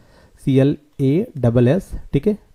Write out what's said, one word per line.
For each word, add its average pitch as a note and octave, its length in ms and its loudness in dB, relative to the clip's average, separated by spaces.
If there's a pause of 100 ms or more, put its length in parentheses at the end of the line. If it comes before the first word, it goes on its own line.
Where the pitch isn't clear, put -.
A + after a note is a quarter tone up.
(460)
सीएलए C#3 920 0
डबल A#2+ 300 2
एस, F3 240 -2 (220)
ठीक C#3+ 140 -2
है, G#3 100 0 (180)